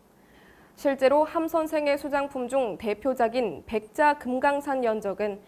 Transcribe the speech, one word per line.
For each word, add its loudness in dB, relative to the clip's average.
실제로 4
함 -2
선생의 0
소장품 -4
중 -2
대표작인 -2
백자 0
금강산 -2
연적은 -2